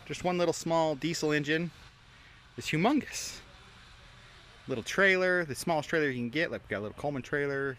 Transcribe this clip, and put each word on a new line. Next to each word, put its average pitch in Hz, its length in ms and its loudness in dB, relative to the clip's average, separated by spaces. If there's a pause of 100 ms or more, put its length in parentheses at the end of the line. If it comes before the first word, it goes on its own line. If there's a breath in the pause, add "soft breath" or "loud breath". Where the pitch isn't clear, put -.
just - 180 -6
one 180 140 0
little 170 160 2
small 165 400 2
diesel 151 380 -2
engine 156 380 0 (840 loud breath)
is 120 100 -8
humongous. - 760 0 (1300 loud breath)
Little 123 180 -4
trailer, 185 600 4
the 139 100 -6
smallest 156 360 -2
trailer 156 180 2
you 127 60 0
can 120 160 -4
get, 151 200 0
like, 107 120 -6
we - 80 -18
got 101 80 -2
a 104 60 -6
little 104 120 -10
Coleman 143 240 -4
trailer, 139 580 -2